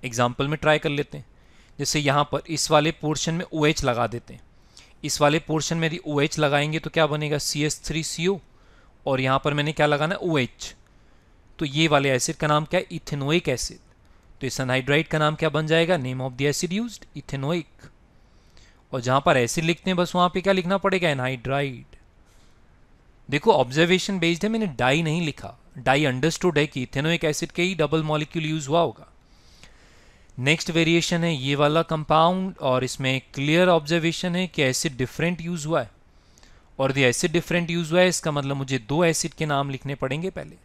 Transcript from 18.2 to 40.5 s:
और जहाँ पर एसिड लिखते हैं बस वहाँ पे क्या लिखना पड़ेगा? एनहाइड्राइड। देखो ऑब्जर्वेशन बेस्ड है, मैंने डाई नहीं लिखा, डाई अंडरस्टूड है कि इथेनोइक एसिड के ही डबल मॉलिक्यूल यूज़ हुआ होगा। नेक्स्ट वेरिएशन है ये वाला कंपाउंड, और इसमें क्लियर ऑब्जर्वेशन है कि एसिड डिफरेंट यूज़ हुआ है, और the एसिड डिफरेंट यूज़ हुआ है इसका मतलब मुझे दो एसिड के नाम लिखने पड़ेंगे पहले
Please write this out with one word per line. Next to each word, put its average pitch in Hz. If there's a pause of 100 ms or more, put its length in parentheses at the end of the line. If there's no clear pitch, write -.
और 135
जहाँ 127
पर 160
एसिड 127
लिखते 170
हैं 185
बस 175
वहाँ 180
पे 185
क्या 185
लिखना 185
पड़ेगा? 185
एनहाइड्राइड। 131 (1400)
देखो 151
ऑब्जर्वेशन 165
बेस्ड 170
है, 208
मैंने 220
डाई 131
नहीं 160
लिखा, 143 (240)
डाई 135
अंडरस्टूड 147
है 147
कि 139
इथेनोइक 156
एसिड 156
के 175
ही 185
डबल 156
मॉलिक्यूल 151
यूज़ 156
हुआ 160
होगा। 139 (1300)
नेक्स्ट 143
वेरिएशन 165
है 170
ये 135
वाला 151
कंपाउंड, 165
और 127
इसमें 131 (140)
क्लियर 156
ऑब्जर्वेशन 170
है 185
कि 160
एसिड 131
डिफरेंट 156
यूज़ 165
हुआ 156
है, 107 (880)
और 135
the 135
एसिड 139
डिफरेंट 170
यूज़ 170
हुआ 180
है 180
इसका 165
मतलब 139
मुझे 135
दो 139
एसिड 165
के 160
नाम 139
लिखने 135
पड़ेंगे 147
पहले 143